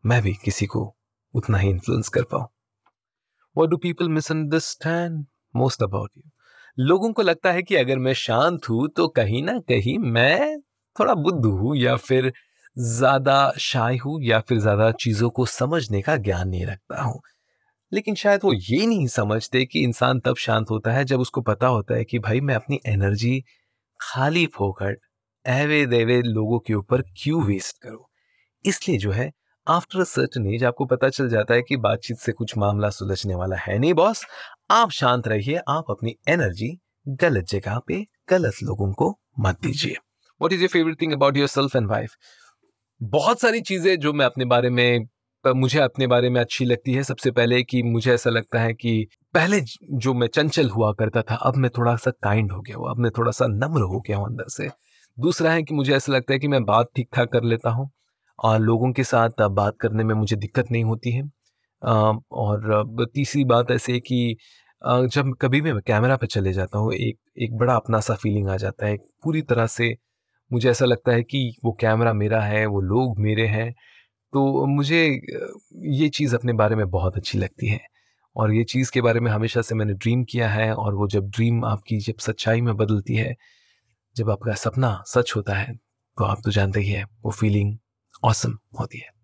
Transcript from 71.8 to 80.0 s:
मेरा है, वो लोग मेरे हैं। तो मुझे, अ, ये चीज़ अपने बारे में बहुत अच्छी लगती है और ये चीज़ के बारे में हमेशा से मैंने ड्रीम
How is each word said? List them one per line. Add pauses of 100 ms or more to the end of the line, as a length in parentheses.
मेरा
है,
वो
लोग
मेरे
हैं। (600)
तो
मुझे, (140)
अ, (140)
ये
चीज़
अपने
बारे
में
बहुत
अच्छी
लगती
है (560)
और
ये
चीज़
के
बारे
में
हमेशा
से
मैंने
ड्रीम